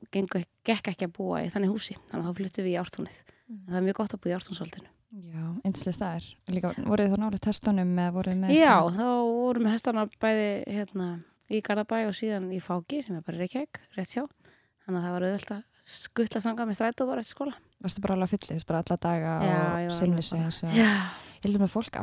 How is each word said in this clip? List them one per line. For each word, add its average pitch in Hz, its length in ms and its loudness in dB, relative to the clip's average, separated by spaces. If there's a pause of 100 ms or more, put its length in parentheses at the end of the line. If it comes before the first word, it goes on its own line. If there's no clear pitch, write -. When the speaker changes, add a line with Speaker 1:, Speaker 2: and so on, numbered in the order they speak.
(100)
Speaker 1:
gengu, 190 340 0 (200)
gekk 220 240 0
ekki 185 180 -2
að 170 60 -4
búa 175 340 -2
í 175 40 -4
þannig 196 200 2
húsi, 214 260 -4 (140)
þannig 170 160 -4
að 175 80 -2
þá - 20 -12
fluttum 190 280 -4
við 180 100 0
í 170 60 0
Ártúnið. - 420 -8 (280)
Speaker 2:
Mm. 214 180 -12
Speaker 1:
En 175 60 -6
það - 40 2
er 185 80 4
mjög 196 80 2
gott 208 180 -4
að 196 80 -8
búa 175 120 -2
í 175 40 -2
Ártúnsholtinu. - 520 -10 (200)
Speaker 3:
Já, 170 560 -8
yndisleg 190 320 -2
staður. 170 280 -4 (240)
Líka, 180 260 -2 (100)
voruð 208 240 4
þið 196 60 4
þá 202 80 2
nálægt 208 260 -2
hestunum 185 480 2
eða 175 160 2
voruð 185 220 -2
þið 185 60 0
með 190 120 2
Speaker 1:
Já, 302 240 10
Speaker 3:
eitthvað? 170 220 4
Speaker 1:
þá 240 100 2 (320)
vorum 247 240 2
við 214 80 4
hestana 226 340 0 (140)
bæði, 220 280 2 (200)
hérna, 202 380 -4 (440)
í 214 120 0
Garðabæ 214 460 0
og 208 40 0
síðan 190 400 -2
í 185 80 -4
Fáki, 180 420 -4
sem 185 140 -6
er 160 60 -8
bara 165 160 -6
í - 20 -2
Reykjavík, 247 400 -6 (160)
rétt 190 160 -6
hjá. 277 160 -4 (560)
Þannig 185 160 -2
að 170 40 -2
það 180 120 -2
var 180 60 -2
auðvelt 196 340 -2
að 208 80 -12 (200)
skutla - 600 -2
þangað 226 240 -2
með 202 80 0
strætó 240 320 0
bara 254 120 -2
eftir - 160 -4
skóla. 277 180 -4 (280)
Speaker 3:
Varstu 190 200 -4
bara 190 140 2
alveg 185 120 2
á - 80 -6
fullu, - 160 -4
þú 156 60 -2
veist, - 80 -10
bara 165 180 0
alla 180 160 0
daga 165 400 0
Speaker 1:
Já, 180 160 4 (160)
Speaker 3:
og 175 80 0
Speaker 1:
ég 175 80 -2
var 175 80 -2
Speaker 3:
sinni 175 160 4
Speaker 1:
alveg 175 40 4
bara 165 60 0
Speaker 3:
sig 165 220 -2
eins 165 200 -2
og 165 120 0
Speaker 1:
Já. 220 160 8 (460)
Speaker 3:
Ég 202 140 0
held 202 100 2
að 190 100 2
fólk - 300 -4